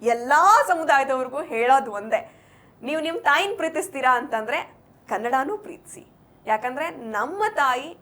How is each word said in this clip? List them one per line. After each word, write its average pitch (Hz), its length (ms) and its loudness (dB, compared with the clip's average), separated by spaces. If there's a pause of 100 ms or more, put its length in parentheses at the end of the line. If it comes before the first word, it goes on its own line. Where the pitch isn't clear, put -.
ಎಲ್ಲಾ 285 680 6
ಸಮುದಾಯದವ್ರಿಗೂ 269 720 0
ಹೇಳೋದು 247 500 2
ಒಂದೇ, 208 420 -4 (480)
ನೀವು 302 200 -4
ನಿಮ್ 330 180 -4
ತಾಯಿನ್ 349 380 2
ಪ್ರೀತಿಸ್ತೀರಾ 302 600 0
ಅಂತಂದ್ರೆ 226 580 -6 (340)
ಕನ್ನಡನೂ 262 480 -2
ಪ್ರೀತಿಸಿ. - 480 -18 (400)
ಯಾಕಂದ್ರೆ 247 440 -2
ನಮ್ಮ 240 540 -6 (120)
ತಾಯಿ, 269 460 -2